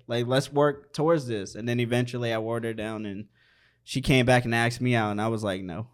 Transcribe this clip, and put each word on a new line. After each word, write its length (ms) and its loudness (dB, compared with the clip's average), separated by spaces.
Like, 180 0
let's 260 0
work 400 2
towards 340 2
this." 280 -6
And 140 -6
then 120 0
eventually 520 0
I 60 0
wore 220 -2
her 140 -4
down 320 -6
and 200 -10
she 160 -4
came 260 4
back 180 6
and 100 -2
asked 260 0
me 160 2
out. 160 2
And 80 -2
I 80 0
was 160 -2
like, 180 -2
"No, 320 -8